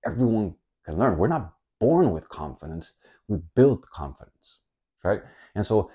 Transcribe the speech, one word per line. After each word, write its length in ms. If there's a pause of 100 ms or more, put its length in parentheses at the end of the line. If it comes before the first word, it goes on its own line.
everyone 480 (300)
can 120
learn. 220
We're 100
not 240 (280)
born 320
with 160
confidence. 640 (340)
We 100 (160)
build 360
confidence, 680 (460)
right? 160 (360)
And 80
so 300